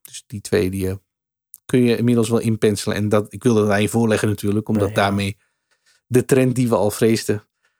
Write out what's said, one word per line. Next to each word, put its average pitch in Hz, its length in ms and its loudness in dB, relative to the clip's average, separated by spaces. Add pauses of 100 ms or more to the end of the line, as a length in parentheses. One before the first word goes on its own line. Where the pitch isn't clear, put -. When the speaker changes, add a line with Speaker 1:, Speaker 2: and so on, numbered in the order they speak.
Speaker 1:
Dus - 240 -18
die 101 140 -14
twee, 92 300 0
die, 95 180 -4
eh, 95 60 -4 (720)
kun 127 180 2
je 120 140 2
inmiddels 117 320 2
wel 113 100 0
inpenselen. 107 580 -2
En 104 120 -2
dat, 107 240 0
ik 107 100 -12
wilde 117 180 4
dat 104 100 2
aan 101 120 0
je 101 60 0
voorleggen 113 400 0
natuurlijk, 104 400 -2
omdat 104 200 0
Speaker 2:
Ja. 107 60 -8
Speaker 1:
daarmee 101 420 0 (720)
de 123 180 2
trend 127 300 2
die 123 140 0
we 117 80 0
al 98 140 0
vreesden, 113 520 0 (380)